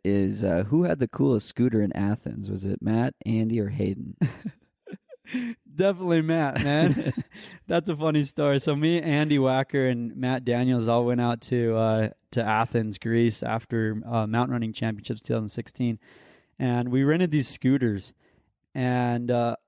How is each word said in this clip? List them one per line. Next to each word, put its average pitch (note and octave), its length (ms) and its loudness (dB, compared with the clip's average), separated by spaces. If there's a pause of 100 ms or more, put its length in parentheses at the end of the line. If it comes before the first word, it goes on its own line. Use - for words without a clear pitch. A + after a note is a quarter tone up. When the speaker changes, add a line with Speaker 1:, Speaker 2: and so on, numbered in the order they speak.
Speaker 1:
is, G2+ 380 0
uh, F#2 220 2
who C#3+ 200 2
had E3 140 0
the B2+ 100 0
coolest C3+ 380 0
scooter A#2+ 340 0
in G#2 140 0
Athens? G2+ 560 -4
Was F#2+ 140 -6
it G2 180 -4
Matt, A2+ 320 0 (100)
Andy, A2 360 0
or G2+ 80 -2
Hayden? G2+ 520 -4
Speaker 2:
<laughs> - 1400 -8 (180)
Definitely F3+ 480 2
Matt, D#3 420 0
man. D3 480 2 (280)
<laughs> - 280 -20
That's E3 200 0
a D#3+ 80 -2
funny D3+ 280 2
story. C#3+ 340 0
So D3 160 0
me, D#3+ 260 2
Andy D3+ 380 2
Wacker, C3 520 2
and A#2+ 260 -4
Matt B2+ 280 -2
Daniels A#2+ 440 2
all A#2+ 160 4
went A#2+ 160 2
out A#2+ 220 0
to, A#2 340 0
uh, A2 320 2 (240)
to A#2 100 0
Athens, A2 560 0
Greece A#2 440 2
after, A2+ 640 -2
uh, A2+ 220 0
mountain A#2+ 260 0
running A#2 200 -2
championships A2 500 -6
two A#2+ 120 -4
thousand G#2+ 160 -4
sixteen. A#2 480 -6 (600)
And B2 320 -2
we C3+ 140 2
rented E3 260 2
these D3 180 0
scooters. B2 640 0 (600)
And, B2 560 0
uh, A#2 260 0 (120)